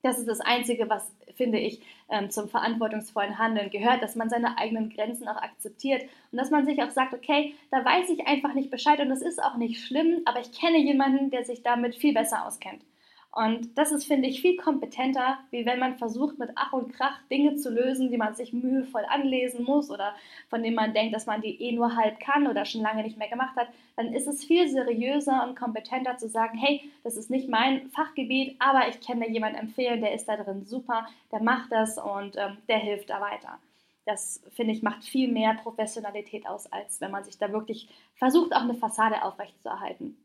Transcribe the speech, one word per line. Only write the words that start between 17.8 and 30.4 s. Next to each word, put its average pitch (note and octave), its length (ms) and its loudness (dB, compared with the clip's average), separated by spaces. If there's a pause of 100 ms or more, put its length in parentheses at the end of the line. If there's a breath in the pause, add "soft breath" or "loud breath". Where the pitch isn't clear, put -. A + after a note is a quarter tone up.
die A#3+ 60 0
man A3 180 0
sich A#3 200 -8
mühevoll B3+ 520 0
anlesen B3+ 580 0
muss C#4+ 260 2
oder G3+ 240 -4 (340 loud breath)
von A3+ 140 -2
denen A3+ 120 0
man A3 200 2
denkt, A3 200 2
dass G#3+ 120 -6
man G#3+ 160 -2
die - 180 -6
eh A#3+ 120 -2
nur A#3 220 2
halb A3 260 2
kann C#4+ 260 4
oder G3+ 180 0
schon A3+ 160 -6
lange A3 220 -2
nicht A3 160 -8
mehr G#3+ 100 -8
gemacht B3 260 -4
hat. A#3+ 140 -2 (280 loud breath)
Dann A#3 180 -4
ist C#4 120 -2
es C#4+ 180 -6
viel E4+ 220 6
seriöser C4 800 0
und B3+ 100 -10
kompetenter B3 600 -4
zu A#3 100 -8
sagen, A3+ 320 -2
hey, C#4 320 2 (140)
das A3+ 140 -6
ist A3 120 -12
nicht C4 200 -2
mein C4 400 2
Fachgebiet, C4 680 -2
aber C4 280 6
ich - 180 -10
kann A#3 140 -4
dir A3+ 100 -4
jemanden A3 280 -2
empfehlen, A#3 420 -2
der G#3+ 140 0
ist A3+ 120 -8
da G#3+ 100 0
drin G3 280 -8